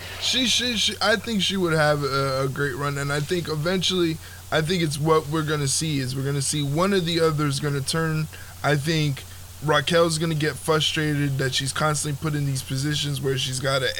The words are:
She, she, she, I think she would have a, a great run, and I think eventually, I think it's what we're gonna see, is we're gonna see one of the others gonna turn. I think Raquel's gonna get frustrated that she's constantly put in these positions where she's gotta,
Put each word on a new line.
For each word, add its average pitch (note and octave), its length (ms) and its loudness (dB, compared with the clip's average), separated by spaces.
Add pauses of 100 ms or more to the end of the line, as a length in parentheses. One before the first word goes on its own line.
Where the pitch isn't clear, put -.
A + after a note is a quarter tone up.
(220)
She, B3 260 0
she, A#3 300 0
she, G3+ 240 0
I G#3+ 140 4
think G#3+ 260 0
she F#3+ 160 0
would F3 160 2
have D3+ 300 4
a, C3+ 400 0
a C#3 40 2
great C3+ 280 -2
run, C#3+ 220 -2
and C#3+ 160 -2
I D3 60 0
think E3 280 -2
eventually, E3+ 680 0 (340)
I D3+ 100 2
think E3+ 220 0
it's D3 160 -2
what D#3 300 4
we're D#3 140 0
gonna D3 240 0
see, D3+ 320 0
is B2+ 160 -4
we're C3+ 100 -4
gonna C#3+ 160 0
see D3+ 220 0
one E3 300 2
of F#3 120 2
the E3 140 0
others D3+ 400 2
gonna C#3+ 220 -2
turn. D#3 460 0 (360)
I C#3+ 120 4
think D3 480 0 (400)
Raquel's D#3 560 4
gonna E3 160 0
get D3 200 0
frustrated D3+ 840 0
that C3 160 0
she's C#3 160 -2
constantly D3+ 500 0
put D3+ 160 -2
in C#3+ 80 0
these C3+ 160 -2
positions C#3 600 -2
where C3 160 0
she's C3 220 -4
gotta, C3+ 300 0 (100)